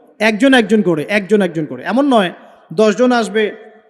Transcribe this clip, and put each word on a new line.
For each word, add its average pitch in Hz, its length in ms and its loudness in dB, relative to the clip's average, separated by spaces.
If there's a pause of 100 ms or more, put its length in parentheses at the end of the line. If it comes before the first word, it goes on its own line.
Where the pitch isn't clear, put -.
(200)
একজন 220 340 2
একজন 220 280 2
করে, 165 280 0
একজন 208 320 0
একজন 165 240 -4
করে। 127 180 -12
এমন 254 300 0
নয় 196 180 2 (420)
দশজন 214 380 2
আসবে, 214 440 -2 (340)